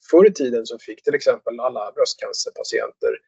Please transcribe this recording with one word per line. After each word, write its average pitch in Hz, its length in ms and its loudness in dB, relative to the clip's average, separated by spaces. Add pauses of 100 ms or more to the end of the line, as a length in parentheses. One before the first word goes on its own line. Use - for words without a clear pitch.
(100)
förr 185 160 10
i 202 60 6
tiden 120 340 -4
så 117 120 -12
fick - 240 -16
till 143 120 -2
exempel 120 460 -2
alla 117 320 -6
bröstcancerpatienter - 1200 -4 (160)